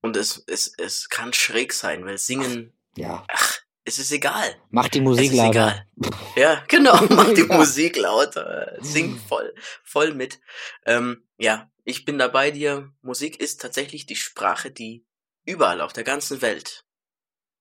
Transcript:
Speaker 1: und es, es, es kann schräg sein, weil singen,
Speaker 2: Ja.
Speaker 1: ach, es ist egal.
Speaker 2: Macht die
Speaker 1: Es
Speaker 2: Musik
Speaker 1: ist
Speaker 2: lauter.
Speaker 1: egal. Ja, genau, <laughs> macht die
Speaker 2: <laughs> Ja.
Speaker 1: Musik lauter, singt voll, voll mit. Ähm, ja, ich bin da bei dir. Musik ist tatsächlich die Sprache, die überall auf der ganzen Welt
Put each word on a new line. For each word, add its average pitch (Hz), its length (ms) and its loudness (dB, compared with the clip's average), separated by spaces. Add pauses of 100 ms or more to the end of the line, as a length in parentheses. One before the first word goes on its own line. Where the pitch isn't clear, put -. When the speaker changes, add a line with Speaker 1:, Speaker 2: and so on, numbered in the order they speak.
Speaker 1:
und 113 160 -4
es, - 300 -4
es, - 300 -4
es - 320 -8
kann - 240 -6
schräg 120 400 0
sein, 87 320 -6
weil 98 120 -8
singen, 123 560 -6 (240)
Speaker 2:
Ja. 87 320 -10
Speaker 1:
ach, - 300 -2 (260)
es - 120 -8
ist 135 140 -6
egal. 139 440 -2 (140)
Speaker 2:
Macht - 240 0
die 143 60 2
Speaker 1:
Es 135 60 2
Speaker 2:
Musik 131 260 4
Speaker 1:
ist 131 60 4
Speaker 2:
lauter. 113 120 6
Speaker 1:
egal. 107 380 2 (480)
Ja, 139 320 4
genau, 277 260 8
<laughs> 185 160 6
macht 208 280 8
die 165 40 8
Speaker 2:
<laughs> 160 80 4
Ja. 180 80 6
Speaker 1:
Musik 156 400 4
lauter, - 840 -2
singt 147 400 -4
voll, - 340 -6 (280)
voll 151 300 0
mit. 131 260 -8 (460)
Ähm, 120 380 0 (140)
ja, 110 340 -2 (140)
ich - 200 -10
bin 147 140 -4
da 127 80 4
bei 135 240 2
dir. 143 400 -4 (100)
Musik 131 380 -8
ist - 220 -8
tatsächlich 139 440 -10
die - 120 -12
Sprache, - 520 -6
die 113 360 -16 (400)
überall 131 360 0
auf - 120 -8
der - 100 -12
ganzen 139 380 -6
Welt 101 440 -6 (760)